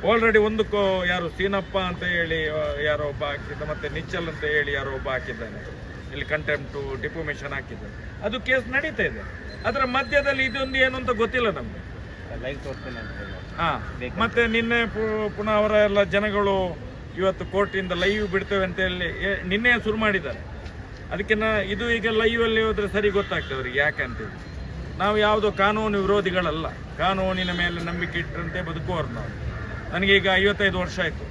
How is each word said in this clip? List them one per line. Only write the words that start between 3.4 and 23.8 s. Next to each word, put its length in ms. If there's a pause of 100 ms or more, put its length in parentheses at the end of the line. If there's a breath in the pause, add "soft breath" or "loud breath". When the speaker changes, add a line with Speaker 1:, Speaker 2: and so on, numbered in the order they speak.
Speaker 1:
ಮತ್ತೆ 200
ನಿಚ್ಚಲ್ 380
ಅಂತ 160
ಹೇಳಿ 300
ಯಾರೋ 180
ಒಬ್ಬ 180
ಹಾಕಿದ್ದಾನೆ, 560 (460)
ಇಲ್ಲಿ 140
ಕಂಟೆಂಪ್ಟು, 760
ಡಿಫಮೇಷನ್ 520
ಹಾಕಿದ್ದಾನೆ, 720
ಅದು 140
ಕೇಸ್ 280
ನಡೀತಾ 360
ಇದೆ. 180 (460)
ಅದರ 160
ಮಧ್ಯದಲ್ಲಿ 640
ಇದೊಂದು 300
ಏನು 200
ಅಂತ 140
ಗೊತ್ತಿಲ್ಲ 400
ನಮ್ಗೆ. 920
Speaker 2:
ಲೈವ್ 200
ತೋರಿಸ್ತೇನೆ 360
ಅಂತ 180
ಹೇಳಿ. 400
Speaker 1:
ಹಾ. 420
Speaker 2:
ಬೇಕು. 200
Speaker 1:
ಮತ್ತೆ 280
ನಿನ್ನೆ 380
ಪು-, 520
ಪುನಃ 120
ಅವರ 220
ಎಲ್ಲ 320
ಜನಗಳು 840 (300)
ಇವತ್ತು 280
ಕೋರ್ಟಿಂದ 460
ಲೈವ್ 360
ಬಿಡ್ತೇವೆ 380
ಅಂತ 140
ಹೇಳಿ, 440
ಏ, 200
ನಿನ್ನೆ 400
ಶುರು 140
ಮಾಡಿದ್ದಾರೆ. 420 (760)
ಅದಕ್ಕೆ 220
ನಾ-, 280
ಇದು 280
ಈಗ 160
ಲೈವ್ 360
ಅಲ್ಲಿ 180
ಹೋದ್ರೆ 260
ಸರಿ 220
ಗೊತ್ತಾಗ್ತದೆ 460
ಅವ್ರಿಗೆ 240
ಯಾಕೆ 240